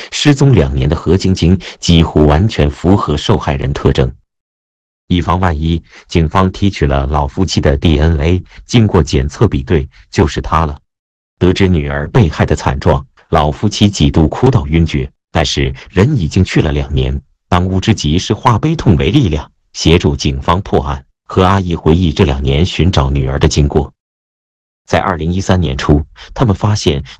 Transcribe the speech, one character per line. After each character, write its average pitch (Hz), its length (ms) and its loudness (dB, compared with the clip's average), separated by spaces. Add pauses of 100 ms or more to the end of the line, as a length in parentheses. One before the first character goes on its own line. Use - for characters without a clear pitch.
(100)
失 - 240 2
踪 139 180 4
两 71 220 2
年 65 120 0
的 78 80 0
何 80 220 0
晶 95 180 0
晶 90 240 2 (200)
几 82 240 4
乎 78 240 2
完 76 200 2
全 76 220 0
符 82 260 0
合 76 220 0
受 82 220 -2
害 73 160 -4
人 67 180 -4
特 - 180 0
征。 65 220 0 (920)
以 87 160 0
防 87 180 0
万 85 180 0
一， 82 240 -2 (260)
警 80 200 0
方 95 240 0
提 - 160 -2
取 95 180 -2
了 69 200 0
老 73 200 -2
夫 92 200 -4
妻 - 120 -4
的 73 200 2
D 76 200 2
N 80 220 2
A， 85 220 0 (240)
经 117 200 2
过 95 160 2
检 67 240 -2
测 - 220 0
比 69 140 -4
对， 67 260 -2 (220)
就 95 160 2
是 78 160 -6
他 80 240 -2
了。 71 100 -8 (600)
得 90 160 2
知 95 140 2
女 78 200 0
儿 71 200 -6
被 78 200 2
害 - 160 -2
的 - 100 0
惨 65 240 -4
状， 71 280 0 (240)
老 76 200 2
夫 76 160 -4
妻 104 220 2
几 78 220 0
度 78 180 2
哭 - 220 0
到 85 160 0
晕 82 180 0
厥， 71 260 -4 (200)
但 80 160 0
是 67 280 -2 (160)
人 120 280 2
已 80 100 -2
经 95 160 2
去 - 160 0
了 78 120 0
两 71 200 -4
年， 67 300 -2 (320)
当 90 120 0
务 92 140 -2
之 104 140 2
急 76 240 -2
是 - 160 -2
化 110 240 0
悲 160 160 -2
痛 120 220 2
为 69 160 0
力 135 160 2
量， 76 200 -4 (260)
协 82 220 2
助 73 200 0
警 67 260 -4
方 85 200 0
破 90 200 -2
案。 71 240 -8 (180)
何 - 200 0
阿 98 160 2
姨 87 160 -4
回 80 180 2
忆 85 180 2
这 98 120 0
两 69 180 0
年 71 240 0
寻 87 240 0
找 73 200 0
女 69 180 -2
儿 67 100 -4
的 78 80 2
经 76 220 2
过。 - 240 -2 (960)
在 90 100 0
二 90 180 -2
零 82 160 -2
一 92 80 -2
三 92 200 0
年 71 160 -2
初， 73 280 0 (300)
他 - 100 -2
们 107 80 2
发 104 220 -2
现 73 300 -2 (160)